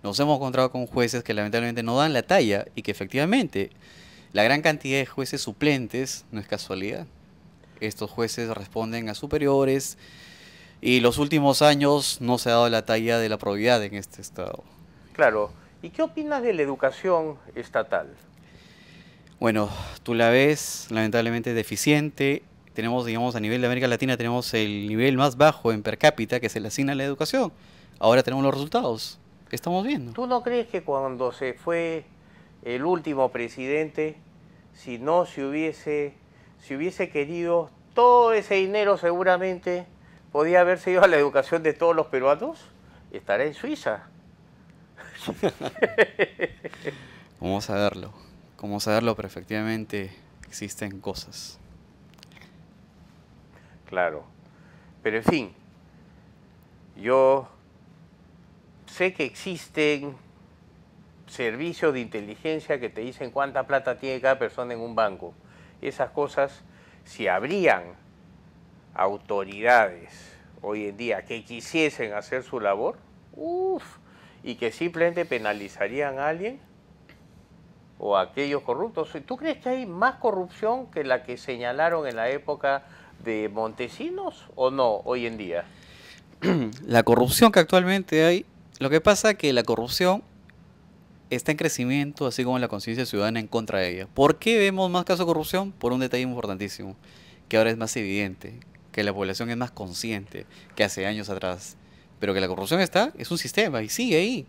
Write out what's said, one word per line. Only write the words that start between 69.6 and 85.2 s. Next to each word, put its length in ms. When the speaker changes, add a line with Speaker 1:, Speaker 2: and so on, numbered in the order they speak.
Speaker 2:
hoy 280
en 80
día 280
que 200
quisiesen 680
hacer 320
su 160
labor, 380
uf, 480
y 120
que 160
simplemente 520
penalizarían 920
a 100
alguien 320
o 180
a 60
aquellos 400
corruptos. 480
¿Tú 100
crees 220
que 100
hay 180
más 300
corrupción 720
que 140
la 180
que 140
señalaron 720
en 100
la 140
época 540
de 240
Montesinos 1000
o 140
no 340
hoy 220